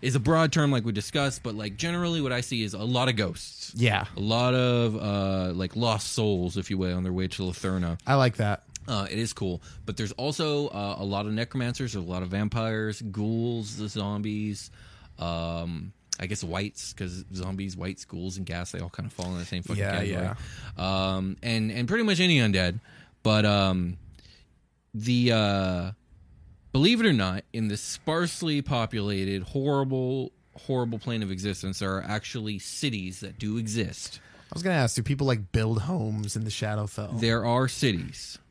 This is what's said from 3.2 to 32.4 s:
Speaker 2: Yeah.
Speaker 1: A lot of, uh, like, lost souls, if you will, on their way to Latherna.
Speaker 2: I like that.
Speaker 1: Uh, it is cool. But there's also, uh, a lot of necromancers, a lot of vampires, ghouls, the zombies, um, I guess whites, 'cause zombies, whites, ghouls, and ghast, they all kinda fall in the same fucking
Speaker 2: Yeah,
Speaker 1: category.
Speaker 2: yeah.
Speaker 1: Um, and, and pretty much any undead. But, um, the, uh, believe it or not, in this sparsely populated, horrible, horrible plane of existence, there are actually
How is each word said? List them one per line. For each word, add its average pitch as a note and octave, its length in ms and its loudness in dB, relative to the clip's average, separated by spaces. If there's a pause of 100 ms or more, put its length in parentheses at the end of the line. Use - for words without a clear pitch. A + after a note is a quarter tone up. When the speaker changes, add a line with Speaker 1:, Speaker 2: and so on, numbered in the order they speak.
Speaker 2:
Yeah. A2+ 300 4 (120)
Speaker 1:
A F#2 40 -6
lot A#2 340 4
of, A#2+ 420 4
uh, F#2+ 580 0
like, F#2 220 -2
lost A2+ 360 2
souls, F#2+ 460 2
if F#2+ 120 -4
you G2 80 0
will, F2+ 180 0
on F#2 60 0
their F#2 100 0
way F#2 140 0
to F#2 160 -4
Latherna. F2+ 640 -2
Speaker 2:
I C3+ 100 4
like B2+ 200 4
that. G#2 260 0 (240)
Speaker 1:
Uh, G2+ 240 -2
it E2+ 80 -4
is A2+ 140 -2
cool. F2+ 300 -4 (240)
But G2+ 100 -6
there's G#2 160 -4
also, D3 560 -2
uh, G2+ 300 -4
a G2 60 -6
lot G2 220 0
of G#2+ 60 -2
necromancers, A#2+ 640 -4
a G2 40 -2
lot F2+ 220 -4
of F2+ 60 -4
vampires, G#2+ 720 -2
ghouls, A2 760 -2
the G#2+ 100 -4
zombies, G#2 840 -4 (480)
um, E2+ 760 -4 (280)
I F#2 60 -6
guess G2+ 180 -6
whites, F2+ 480 -6
'cause F#2 320 -8 (100)
zombies, F#2+ 400 -4
whites, F2+ 300 -8
ghouls, F#2 320 -8
and F#2+ 80 -6
ghast, F2 280 -6
they F2+ 80 -6
all F2+ 100 -6
kinda - 200 -8
fall F2+ 220 -6
in F2+ 60 -4
the F2 80 -6
same F2+ 160 -4
fucking G#2+ 200 -2
Speaker 2:
Yeah, G2 100 0 (120)
Speaker 1:
category. F#2+ 260 -2 (460)
Speaker 2:
yeah. F#2+ 400 2
Speaker 1:
Um, F#2+ 260 -2
and, A2+ 300 0
and A#2+ 160 -2
pretty A3+ 160 2
much G3 160 2
any F3 180 6
undead. F#2+ 420 4 (420)
But, G#2+ 240 6
um, F#2+ 500 4 (1000)
the, A#2+ 380 4
uh, F#2+ 580 2 (840)
believe A3 280 4
it A#3 60 6
or F#3+ 60 6
not, F#2+ 400 2
in A2 160 -2
this G#2 120 -2
sparsely D#3+ 840 -2
populated, G2+ 800 0
horrible, C3+ 880 0 (220)
horrible A#2+ 440 0
plane A2+ 240 -2
of G2 80 -2
existence, F#2+ 480 -4
there F#2+ 180 0
are F#2+ 80 -4
actually G#2+ 540 -4